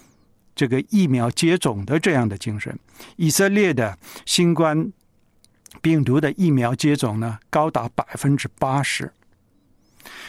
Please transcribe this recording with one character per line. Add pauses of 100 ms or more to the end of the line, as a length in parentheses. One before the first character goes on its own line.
(560)
这
个
疫
苗
接
种
的
这
样
的
精
神。 (400)
以
色
列
的 (300)
新
冠 (880)
病
毒
的
疫
苗
接
种
呢， (140)
高
达
百 (120)
分
之 (100)
八
十。 (1160)